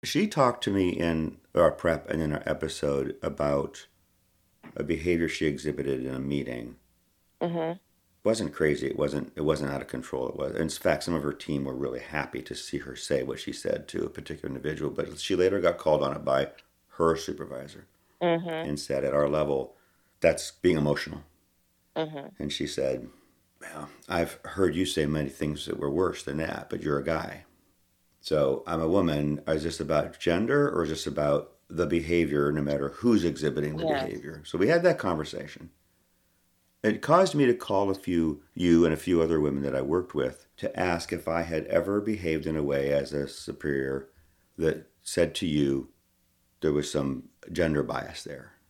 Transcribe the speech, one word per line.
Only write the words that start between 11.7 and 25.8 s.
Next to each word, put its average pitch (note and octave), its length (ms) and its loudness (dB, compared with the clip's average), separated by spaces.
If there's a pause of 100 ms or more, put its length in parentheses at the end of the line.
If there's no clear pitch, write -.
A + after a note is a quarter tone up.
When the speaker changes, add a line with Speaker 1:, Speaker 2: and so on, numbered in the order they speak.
Speaker 1:
really B1+ 260 -4
happy - 400 -6
to - 140 -10
see - 240 -8
her B1+ 180 -12
say C2+ 260 0
what C2 160 -6
she - 140 -8
said - 360 -4
to - 140 -4
a - 60 -4
particular - 440 -10
individual, D2 380 -4
but - 260 -6
she - 200 -2
later F#2 240 4
got E2+ 160 2
called D2+ 260 2
on C2+ 100 0
it - 120 -6
by C#2 240 2 (460)
her E2 200 4
supervisor - 720 -10 (340)
Speaker 2:
Mm-hmm. E3+ 280 0
Speaker 1:
and D#3+ 300 -4
said, C#2 260 -2
"At C#2 80 0
our D2 160 4
level, C#2+ 480 0 (420)
that's - 320 2
being F2 260 4
emotional." D2+ 460 0 (720)
Speaker 2:
Mm-hmm. D#3 320 -6 (160)
Speaker 1:
And D2 80 -4
she D2 160 -4
said, C2+ 400 -2 (540)
"Well, D2+ 260 -14 (220)
I've E2+ 340 -2
heard F2+ 320 2
you F2+ 100 2
say D#2 200 0
many D2+ 240 0
things D2+ 360 -4
that - 140 -6
were D2 100 -2